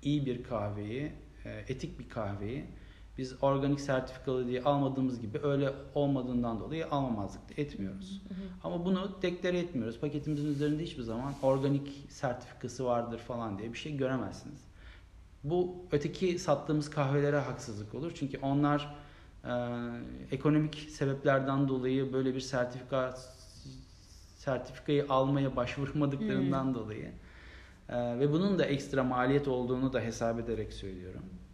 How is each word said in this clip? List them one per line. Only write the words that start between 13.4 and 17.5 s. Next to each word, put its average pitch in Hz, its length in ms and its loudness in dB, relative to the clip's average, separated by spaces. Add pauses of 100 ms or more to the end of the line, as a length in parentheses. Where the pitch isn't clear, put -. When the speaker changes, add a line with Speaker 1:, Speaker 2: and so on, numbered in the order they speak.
Speaker 1:
diye 117 140 -6
bir - 40 -8
şey 151 200 -6
göremezsiniz. 127 640 -2 (840)
Bu 175 320 2 (160)
öteki 175 480 2
sattığımız 147 500 2
kahvelere 143 500 4
haksızlık 110 560 -6